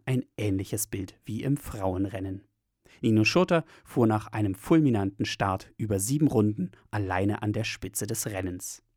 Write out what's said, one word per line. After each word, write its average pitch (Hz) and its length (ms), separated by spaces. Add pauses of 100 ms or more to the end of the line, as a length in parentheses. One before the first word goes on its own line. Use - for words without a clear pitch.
ein 127 200 (120)
ähnliches 98 500
Bild 95 360
wie 107 200
im 143 120
Frauenrennen. 95 880 (560)
Nino 110 240
Schurter 175 400 (220)
fuhr 120 220
nach 107 260
einem 107 200
fulminanten 117 720
Start 98 540
über 104 220
sieben 139 280
Runden 110 440 (200)
alleine 101 500
an 104 120
der 107 100
Spitze - 420
des 110 200
Rennens. 95 580 (140)